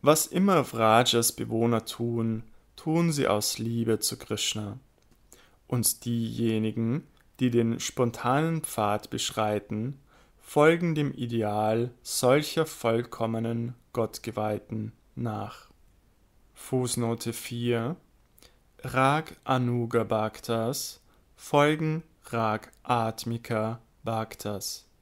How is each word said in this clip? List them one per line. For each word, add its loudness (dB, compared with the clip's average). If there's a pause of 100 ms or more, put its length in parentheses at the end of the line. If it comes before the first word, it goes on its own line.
Was 4
immer 4
Vrajas 4
Bewohner 0
tun, -4 (340)
tun 0
sie 0
aus 0
Liebe 0
zu -4
Krishna. -6 (920)
Und -2
diejenigen, 0 (340)
die 2
den 2
spontanen 0
Pfad -2
beschreiten, -2 (420)
folgen 4
dem 0
Ideal 0 (120)
solcher 2
vollkommenen -2 (180)
Gottgeweihten -4 (220)
nach. -8 (840)
Fußnote -2
vier. -2 (840)
Rag 0
Anuga 2
Bhaktas -2 (360)
folgen 2 (240)
Rag -2 (120)
Atmika -2 (240)
Bhaktas. -6 (160)